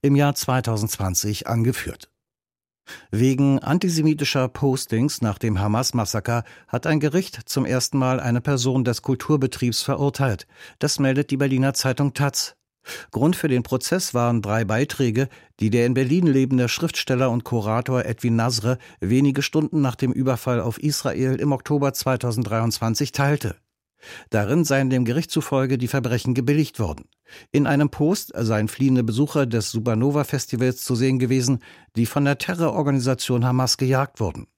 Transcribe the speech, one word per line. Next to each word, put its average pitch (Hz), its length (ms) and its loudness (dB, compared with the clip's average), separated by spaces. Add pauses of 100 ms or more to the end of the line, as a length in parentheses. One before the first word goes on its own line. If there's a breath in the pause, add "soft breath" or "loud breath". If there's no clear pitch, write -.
im 143 140 4
Jahr 143 200 4
zweitausendzwanzig 107 1120 -2
angeführt. - 640 -2 (1000 loud breath)
Wegen 135 480 4
antisemitischer 151 880 0
Postings 131 720 0
nach 107 160 0
dem 107 220 -2
Hamas-Massaker 110 880 -2 (240 loud breath)
hat - 180 -4
ein 156 140 2
Gericht 151 440 -2
zum - 200 -2
ersten 127 320 -2
Mal 131 240 0
eine 120 180 0
Person 131 460 0
des 120 160 -2
Kulturbetriebs 131 800 0
verurteilt. 139 680 -2 (320 loud breath)
Das - 200 -2
meldet 139 300 2
die 139 80 0
Berliner 135 360 2
Zeitung 135 400 0
taz. - 420 -2 (540 loud breath)
Grund 139 260 2
für - 120 -4
den 123 160 2
Prozess 147 500 -2
waren 120 300 2
drei 107 200 0
Beiträge, 120 640 0 (320 loud breath)
die 107 120 2
der 120 160 4
in 123 80 2
Berlin 139 320 2
lebende 131 420 2
Schriftsteller 131 640 0
und 120 120 -2
Kurator 120 600 -2
Edwin 117 300 0
Nasre 120 420 0 (220 loud breath)
wenige 135 420 2
Stunden 151 400 0
nach 127 140 0
dem 127 160 -2
Überfall 127 500 0
auf 113 160 -4
Israel 131 600 -2
im 143 140 0
Oktober 139 420 -2
zweitausenddreiundzwanzig 117 1160 -2
teilte. 139 440 0 (760 loud breath)
Darin 110 360 2
seien 135 260 2
dem 127 120 2
Gericht 120 280 -2
zufolge 135 480 0
die 123 80 -2
Verbrechen 123 480 0
gebilligt 139 440 0
worden. 80 260 -4 (460 loud breath)
In 143 140 4
einem 143 240 2
Post 160 460 -2
seien 110 320 0
fliehende 131 360 2
Besucher 131 440 0
des 113 240 -2
Supernova-Festivals 127 1120 0
zu 127 100 -2
sehen 131 240 2
gewesen, 127 460 0 (320 loud breath)
die 117 100 2
von 143 180 -2
der 139 140 2
Terrororganisation 139 1080 0
Hamas 127 320 2
gejagt 135 420 0
wurden. 107 260 -4 (120)